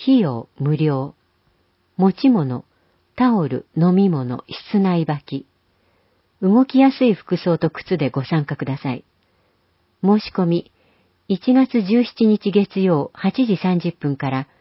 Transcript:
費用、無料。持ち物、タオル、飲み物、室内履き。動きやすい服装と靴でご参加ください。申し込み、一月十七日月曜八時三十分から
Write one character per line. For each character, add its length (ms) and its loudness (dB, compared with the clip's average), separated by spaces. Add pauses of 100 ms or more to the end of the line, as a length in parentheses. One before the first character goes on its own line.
費 200 4
用、 260 -4 (100)
無 200 -2
料。 360 -2 (840)
持 160 4
ち 160 0
物、 340 0 (520)
タ 200 2
オ 100 0
ル、 300 -6
飲 180 2
み 160 4
物、 380 -4
室 320 -4
内 240 0
履 200 -6
き。 220 -10 (960)
動 220 4
き 160 0
や 120 6
す 120 -2
い 100 4
服 220 -6
装 220 0
と 120 0
靴 280 -6
で 120 -2
ご 140 -4
参 220 -2
加 100 -8
く 80 -8
だ 140 -6
さ 160 -6
い。 100 -12 (1000)
申 200 4
し 120 -12
込 120 -2
み、 260 -2 (560)
一 260 0
月 280 2
十 240 2
七 200 -2
日 260 2
月 280 0
曜 340 0
八 320 -2
時 120 0
三 220 0
十 120 -4
分 240 -6
か 140 -6
ら 180 -4 (140)